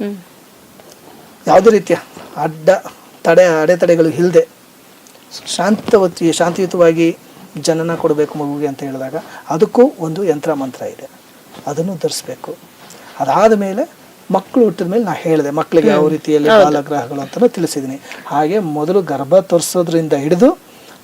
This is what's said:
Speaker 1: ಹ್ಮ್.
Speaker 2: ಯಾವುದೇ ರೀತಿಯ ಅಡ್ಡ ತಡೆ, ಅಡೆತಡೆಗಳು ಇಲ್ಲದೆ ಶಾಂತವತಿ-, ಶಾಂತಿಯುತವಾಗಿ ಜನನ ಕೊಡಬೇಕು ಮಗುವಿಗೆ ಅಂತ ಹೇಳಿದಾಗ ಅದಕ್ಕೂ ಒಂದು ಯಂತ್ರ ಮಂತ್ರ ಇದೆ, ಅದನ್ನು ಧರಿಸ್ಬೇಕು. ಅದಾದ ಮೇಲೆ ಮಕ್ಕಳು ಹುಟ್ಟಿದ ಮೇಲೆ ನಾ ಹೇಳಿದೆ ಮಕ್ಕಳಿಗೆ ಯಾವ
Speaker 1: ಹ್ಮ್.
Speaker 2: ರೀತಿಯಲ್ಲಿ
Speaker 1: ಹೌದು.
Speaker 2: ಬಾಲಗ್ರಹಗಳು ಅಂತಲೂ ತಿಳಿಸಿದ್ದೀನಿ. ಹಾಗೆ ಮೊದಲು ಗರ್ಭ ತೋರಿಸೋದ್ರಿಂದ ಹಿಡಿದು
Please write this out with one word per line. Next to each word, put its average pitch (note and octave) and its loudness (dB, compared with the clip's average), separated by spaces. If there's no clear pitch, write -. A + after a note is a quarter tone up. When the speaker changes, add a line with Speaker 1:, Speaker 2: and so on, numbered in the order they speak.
Speaker 1:
ಹ್ಮ್. G3+ -8
Speaker 2:
ಯಾವುದೇ F#3+ 6
ರೀತಿಯ F#3 4
ಅಡ್ಡ D#3 -2
ತಡೆ, E3+ 4
ಅಡೆತಡೆಗಳು E3+ 2
ಇಲ್ಲದೆ E3 2
ಶಾಂತವತಿ-, F#3 0
ಶಾಂತಿಯುತವಾಗಿ E3+ 2
ಜನನ E3 -2
ಕೊಡಬೇಕು D3+ -2
ಮಗುವಿಗೆ D3 -4
ಅಂತ C#3 -10
ಹೇಳಿದಾಗ C3+ -8
ಅದಕ್ಕೂ G#3+ 2
ಒಂದು E3 -6
ಯಂತ್ರ D#3 -2
ಮಂತ್ರ C3 -8
ಇದೆ, - -14
ಅದನ್ನು F#3 -4
ಧರಿಸ್ಬೇಕು. - -8
ಅದಾದ G#3 2
ಮೇಲೆ G3+ -4
ಮಕ್ಕಳು F#3+ 0
ಹುಟ್ಟಿದ F3+ -2
ಮೇಲೆ A3 -2
ನಾ F#3 -4
ಹೇಳಿದೆ D3+ -2
ಮಕ್ಕಳಿಗೆ D#3 0
ಯಾವ D3 2
Speaker 1:
ಹ್ಮ್. E3 2
Speaker 2:
ರೀತಿಯಲ್ಲಿ D3+ 0
Speaker 1:
ಹೌದು. G#3+ 6
Speaker 2:
ಬಾಲಗ್ರಹಗಳು C#3+ -2
ಅಂತಲೂ F3 0
ತಿಳಿಸಿದ್ದೀನಿ. C#3 -6
ಹಾಗೆ D#3 -2
ಮೊದಲು D#3+ -2
ಗರ್ಭ E3 0
ತೋರಿಸೋದ್ರಿಂದ E3 0
ಹಿಡಿದು E3+ 2